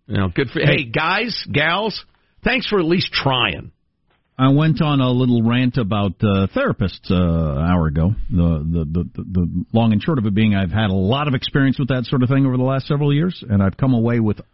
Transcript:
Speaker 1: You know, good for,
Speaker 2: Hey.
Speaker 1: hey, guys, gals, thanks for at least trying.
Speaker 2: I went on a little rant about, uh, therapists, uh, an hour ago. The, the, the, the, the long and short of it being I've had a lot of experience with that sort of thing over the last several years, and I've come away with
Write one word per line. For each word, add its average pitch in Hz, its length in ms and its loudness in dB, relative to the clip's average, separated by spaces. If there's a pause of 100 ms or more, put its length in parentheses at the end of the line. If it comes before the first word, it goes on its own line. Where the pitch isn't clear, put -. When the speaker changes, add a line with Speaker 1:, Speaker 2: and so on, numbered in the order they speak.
Speaker 1:
You 104 100 -4
know, 95 160 0
good 135 160 -2
for, - 120 -4
Speaker 2:
Hey. 147 160 2
Speaker 1:
hey, 156 80 -4
guys, 170 680 -4
gals, 175 520 -2 (400)
thanks 240 240 -2
for 208 120 0
at 170 60 0
least 160 260 0
trying. 117 580 -2 (720)
Speaker 2:
I 135 120 4
went 156 280 2
on 147 200 2
a 127 100 2
little 123 320 2
rant 123 340 2
about, 101 440 0
uh, 98 340 2
therapists, 160 560 -2
uh, 82 480 2
an 80 100 0
hour 87 180 2
ago. 80 280 0 (160)
The, 85 400 2
the, 82 140 0
the, 82 280 -4
the, - 100 -10 (100)
the 87 400 -2
long 113 180 2
and 104 100 2
short 165 160 0
of 104 80 -2
it 107 80 -2
being 107 220 2
I've 95 160 -2
had 107 200 0
a 95 40 0
lot 120 320 0
of 135 60 0
experience 135 440 0
with 135 120 -2
that 127 160 -2
sort 127 180 0
of 117 60 0
thing 139 160 2
over 127 100 0
the 127 80 0
last 135 240 -2
several 143 260 0
years, 170 360 -2
and 101 120 4
I've 95 140 2
come 131 180 2
away 117 280 2
with 104 180 0 (140)